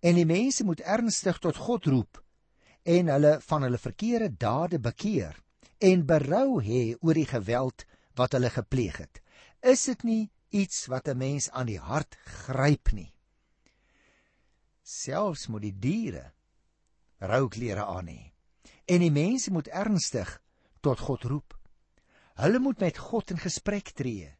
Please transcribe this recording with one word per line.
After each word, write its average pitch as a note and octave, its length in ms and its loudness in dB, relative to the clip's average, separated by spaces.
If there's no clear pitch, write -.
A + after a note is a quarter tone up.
En F3 140 6
die E3+ 100 6
mense A3 380 2
moet F3 180 -2
ernstig G#3 580 -2
tot E3 180 -2
God G#3+ 280 -4
roep C3 380 0
en F3 240 4
hulle D3 340 6
van D3 220 0
hulle B2 140 0
verkeerde G#3+ 600 -2
dade D3 420 0
bekeer A#2 600 -4
en F#3 260 6
berou E3 560 2
hê A#2 380 0
oor D#3+ 140 2
die D3+ 120 2
geweld B2 600 -4
wat B2+ 160 0
hulle B2+ 180 2
gepleeg A2+ 480 -4
het." - 240 -16
Is B3+ 240 6
dit B3+ 180 -4
nie A3 280 0
iets - 380 -2
wat B2+ 200 -4
'n C3 100 -2
mens C3+ 320 -4
aan B2+ 160 -6
die G2+ 140 -6
hart C3 360 -6
gryp - 760 0
nie? F#2+ 220 -4
"Selfs E3 640 -6
moet G#2+ 140 -8
die G2+ 180 -8
diere B2+ 540 -4
rouklere A2 680 -2
aan F2+ 220 -8
hê. - 260 -18
En F3+ 140 4
die E3+ 120 4
mense G3 400 0
moet E3 160 -2
ernstig F3+ 720 -2
tot C3 180 0
God - 240 -6
roep. C3 320 -6
Hulle G3+ 240 2
moet C4 200 -2
met F3 180 -2
God - 340 -6
in E3+ 80 -6
gesprek - 560 -6
tree. G2 440 -8